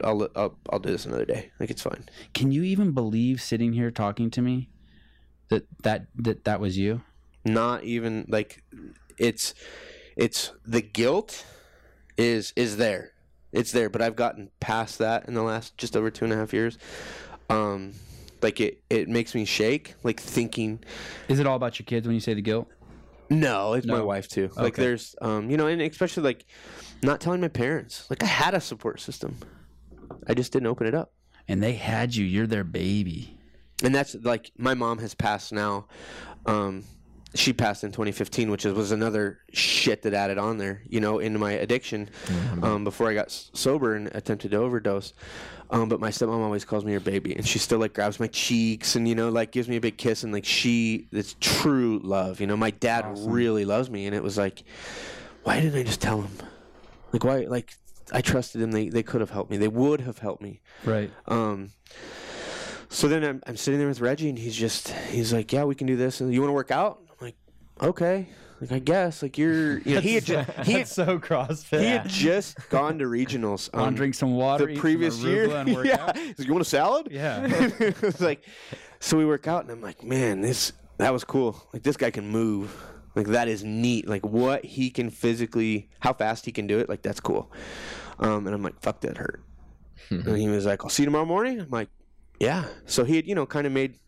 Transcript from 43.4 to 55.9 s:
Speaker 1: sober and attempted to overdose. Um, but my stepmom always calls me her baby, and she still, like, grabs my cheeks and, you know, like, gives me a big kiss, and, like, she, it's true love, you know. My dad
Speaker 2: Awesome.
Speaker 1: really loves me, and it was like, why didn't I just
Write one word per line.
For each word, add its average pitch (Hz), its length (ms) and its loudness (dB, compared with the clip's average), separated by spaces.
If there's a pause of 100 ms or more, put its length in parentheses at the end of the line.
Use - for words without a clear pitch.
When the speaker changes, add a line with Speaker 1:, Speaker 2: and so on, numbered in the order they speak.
Speaker 1:
sober 131 400 2
and 104 220 -6
attempted 104 340 -4
to 101 60 2
overdose. 110 560 0 (580)
Um, 113 180 2
but 110 120 0
my 110 100 0
stepmom 113 320 0
always 104 220 -2
calls 104 200 -2
me 104 100 -2
her 101 40 2
baby, 95 380 -2
and 104 100 -4
she - 140 0
still, - 180 2
like, 110 160 0
grabs 104 240 0
my 117 80 0
cheeks 113 720 2
and, 117 120 2
you 117 60 4
know, 113 140 2
like, 113 240 0
gives 120 160 0
me 123 80 0
a 117 40 -2
big 113 160 0
kiss, 113 280 0
and, 110 80 -6
like, 101 120 -2
she, 113 680 2
it's - 260 -4
true 123 640 2
love, 95 380 0
you 101 80 0
know. 104 80 2
My 110 160 2
dad 117 320 0
Speaker 2:
Awesome. 107 260 -6
Speaker 1:
really 113 340 4
loves 110 240 0
me, 101 180 -6
and 101 100 -4
it - 80 -4
was 98 120 -4
like, 98 280 -2 (800)
why - 160 2
didn't 151 180 2
I 127 60 0
just 110 160 -2